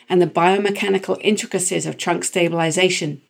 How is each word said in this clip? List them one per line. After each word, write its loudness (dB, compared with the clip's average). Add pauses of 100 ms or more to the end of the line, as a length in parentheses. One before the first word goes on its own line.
and 4
the 4
biomechanical 0
intricacies -2
of -8
trunk -2
stabilization. 0